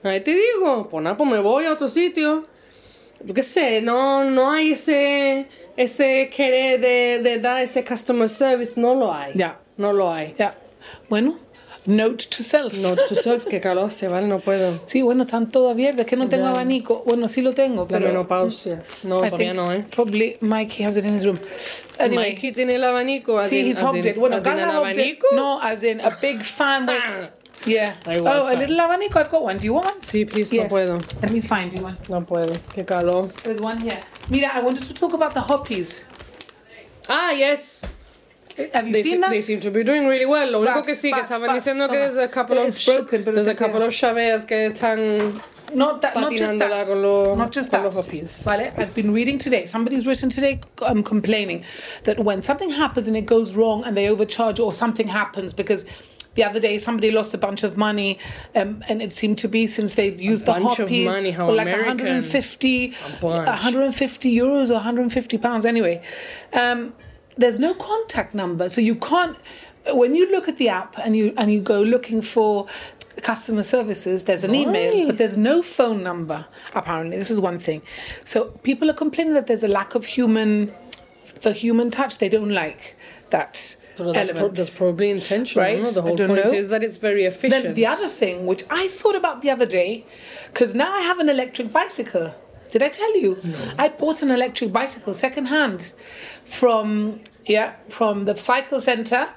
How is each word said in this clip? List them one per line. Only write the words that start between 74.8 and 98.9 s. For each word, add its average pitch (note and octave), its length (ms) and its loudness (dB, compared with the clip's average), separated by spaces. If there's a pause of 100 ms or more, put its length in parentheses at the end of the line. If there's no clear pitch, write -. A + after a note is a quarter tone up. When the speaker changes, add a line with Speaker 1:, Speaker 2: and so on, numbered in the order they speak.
Speaker 1:
Why? F4+ 120 4
Speaker 2:
but A#3+ 120 0
there's G#3 200 2
no C#4 240 4
phone A3+ 400 0
number, E3 440 -6 (280)
apparently. E3+ 420 -4
This G3 140 -4
is G#3+ 100 2
one F3 180 0
thing. D#3 240 -4 (420)
So - 200 0 (180)
people C4+ 280 0
are D4+ 40 0
complaining D#4 400 0
that C4+ 120 2
there's A3+ 180 0
a G#3 40 2
lack G3+ 260 0
of A3+ 100 -2
human, G#3+ 680 2 (680)
the G#3+ 120 2
human A#3 380 0
touch. C4 280 -4
They G3+ 100 0
don't G#3 220 0
like E3 440 -4 (360)
that - 460 -4 (200)
Speaker 1:
Pero F3 160 -4
that's G3 180 0
pro-, E3 80 -6
Speaker 2:
element. G3 180 -2
Speaker 1:
that's F3 200 -2
probably F3+ 340 0
intentional, G3 540 0
Speaker 2:
Right? G3+ 160 0
Speaker 1:
no? A#3 100 0
The F#3+ 100 0
Speaker 2:
I - 20 -4
Speaker 1:
whole E3+ 140 0
Speaker 2:
don't G3 120 2
Speaker 1:
point G3 180 4
Speaker 2:
know. A#3+ 60 4
Speaker 1:
is G3+ 160 0
that A3 160 0
it's A3 140 -6
very G#3 240 2
Speaker 2:
Then F#3 100 2
Speaker 1:
efficient. B3+ 420 0
Speaker 2:
the A3+ 120 4
other D#4+ 220 0
thing, F#3 380 -2
which F#3 240 -2
I F4+ 180 0
thought G4+ 280 0
about D#4+ 240 -2
the C#4 100 0
other B3 160 2
day, F#3 380 -2 (480)
'cause A3 220 2
now D4+ 180 0
I G4+ 80 -2
have F4 200 0
an D4+ 100 4
electric B3+ 420 -2
bicycle. A3 640 -2 (360)
Did A3+ 120 2
I C#4+ 60 2
tell G#4+ 300 0
you? F#3+ 260 2
Speaker 1:
No. E3 120 -6 (220)
Speaker 2:
I D4 100 4
bought D#4 340 -2
an C#4 80 2
electric B3 420 0
bicycle A#3+ 420 -2
secondhand C4 800 0 (520)
from, G#3+ 760 0 (240)
yeah, G#3+ 280 2 (160)
from G3+ 380 0
the G3+ 100 0
cycle C4 440 0
center. A#3+ 560 0